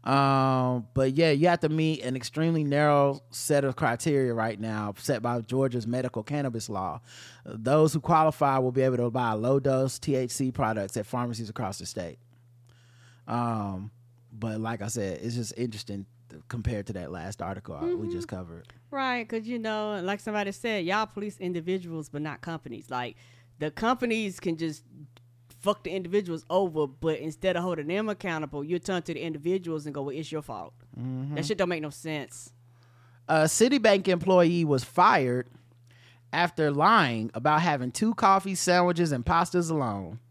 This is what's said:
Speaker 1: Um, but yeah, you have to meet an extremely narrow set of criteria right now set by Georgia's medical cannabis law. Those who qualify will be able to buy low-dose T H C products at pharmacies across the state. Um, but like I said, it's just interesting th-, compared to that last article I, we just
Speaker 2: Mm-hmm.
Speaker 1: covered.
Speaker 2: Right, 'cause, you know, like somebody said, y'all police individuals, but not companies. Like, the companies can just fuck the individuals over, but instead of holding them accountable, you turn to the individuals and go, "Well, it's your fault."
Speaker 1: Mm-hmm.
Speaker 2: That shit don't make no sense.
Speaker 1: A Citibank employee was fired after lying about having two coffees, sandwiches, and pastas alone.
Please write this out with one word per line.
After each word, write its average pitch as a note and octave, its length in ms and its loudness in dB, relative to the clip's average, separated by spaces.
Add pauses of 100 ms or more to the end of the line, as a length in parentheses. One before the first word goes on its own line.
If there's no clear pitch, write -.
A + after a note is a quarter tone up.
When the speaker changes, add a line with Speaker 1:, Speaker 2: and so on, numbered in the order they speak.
Speaker 1:
Um, C3 880 4
but C3+ 200 2
yeah, D#3+ 180 6
you D3 160 4
have E3+ 140 4
to D#3 80 2
meet D#3 340 2
an B2+ 140 -4
extremely D#3 480 0
narrow C#3+ 560 4 (100)
set C#3+ 320 2
of C3 140 -2
criteria B2+ 560 2
right A2 260 -2
now G#2+ 380 -4
set A#2 240 -2
by A#2+ 180 0
Georgia's B2 480 -2
medical B2 360 -4
cannabis C#3 440 -4
law. F#2+ 320 -4 (460)
Those D3 480 4
who D#3 80 0
qualify D#3 560 4
will B2+ 160 2
be C3 80 2
able C3 160 2
to A#2+ 120 0
buy A#2+ 220 0
low-dose C3 680 2
T C#3+ 160 0
H B2+ 160 -2
C C3 200 -2
products A2 460 -2
at G#2+ 80 -4
pharmacies A#2+ 440 -4
across G2 300 -6
the F2+ 60 -12
state. - 340 -10 (1080)
Um, A2 640 -2 (460)
but A2 220 -4
like A2 220 -4
I G2+ 60 -4
said, G2 340 -4
it's A#2 140 -4
just A2+ 220 -6
interesting G#2 480 -6 (240)
th-, - 200 -20
compared A2+ 380 -4
to G#2+ 60 -8
that F2 160 -8
last F2+ 320 -10
article F#2 380 -8
I, F4 140 -2
we - 160 -6
just - 180 -8
Speaker 2:
Mm-hmm. - 80 -8
Speaker 1:
covered. E2+ 320 -14 (240)
Speaker 2:
Right, B3+ 380 -4
'cause, A3+ 180 -6
you A#3+ 100 -6
know, G#3+ 460 -4
like G3+ 160 -2
somebody G#3 320 -4
said, G#3+ 320 -4
y'all G3+ 220 0
police G#3 340 -10
individuals, F3 680 -4
but D3 120 -8
not D3+ 200 -8
companies. D3 480 -10
Like, B2 260 -6 (440)
the D3+ 120 -4
companies A3+ 680 -2
can E3 160 -2
just D#3+ 260 -6 (640)
fuck - 380 -4
the E3 60 -6
individuals F3 580 -4
over, E3+ 380 2
but C#3+ 320 -4
instead D#3+ 360 -2
of E3+ 80 -2
holding D#3 240 -4
them G#3 220 -2
accountable, D#3 560 -6
you F3 140 -2
turn F3+ 220 -2
to E3+ 120 -8
the D3+ 80 -6
individuals D#3+ 640 -4
and D3 100 -8
go, C#3+ 60 -6
"Well, C#3 120 -6
it's D3+ 160 -8
your D#3 120 -6
fault." F#2 320 -12 (260)
Speaker 1:
Mm-hmm. C3 360 -6
Speaker 2:
That C#3+ 100 -4
shit G3 120 -2
don't F#3 120 0
make E3 120 -2
no D3+ 80 -8
sense. - 600 -10 (800)
Speaker 1:
A D#3 160 6
Citibank G#3+ 640 4
employee F3 560 4
was C3+ 180 2
fired C#3+ 640 4 (840)
after D#3+ 360 2
lying C#3+ 640 4
about D3+ 280 2
having C#3 320 0
two G#3+ 200 0
coffees, G3 460 4
sandwiches, F3 540 4
and A#2+ 120 -4
pastas E3+ 460 2
alone. G#2+ 480 -2 (120)